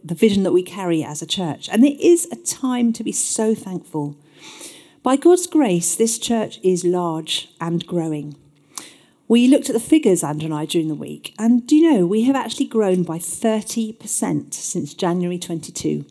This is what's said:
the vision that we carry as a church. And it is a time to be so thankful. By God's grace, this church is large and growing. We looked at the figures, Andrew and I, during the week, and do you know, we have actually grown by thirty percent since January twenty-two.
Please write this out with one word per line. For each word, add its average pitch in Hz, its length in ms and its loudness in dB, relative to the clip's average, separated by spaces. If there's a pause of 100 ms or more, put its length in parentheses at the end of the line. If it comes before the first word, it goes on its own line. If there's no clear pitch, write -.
the 165 140 -8
vision 202 280 2
that 185 100 0
we 185 100 2
carry 180 400 -4
as - 180 -10
a 165 60 -12
church. 170 420 -6
And 226 140 4
it 285 160 2
is 339 320 4
a - 60 -10
time 247 560 -2
to 226 100 -8
be 208 80 -6
so 220 420 -2
thankful. 156 640 -8 (880)
By 262 140 2
God's 359 300 4
grace, 196 480 0
this 226 240 0
church - 440 -4
is 180 220 2
large 175 640 -2 (100)
and 170 260 -2
growing. 151 500 -6 (920)
We 240 200 6
looked 269 220 4
at 240 40 -4
the 226 60 0
figures, 233 460 2
Andrew 151 220 -4
and 156 60 -4
I, 151 120 -4
during 156 240 -2
the 156 40 -4
week, - 460 -12
and 233 260 4
do 302 120 4
you 330 120 6
know, 208 160 4
we 214 180 2
have 269 120 4
actually 240 300 -4
grown 196 380 2
by 165 140 -6
thirty 220 760 -4
percent 180 600 -6
since - 400 -8
January 175 460 -4
twenty-two. 156 720 -6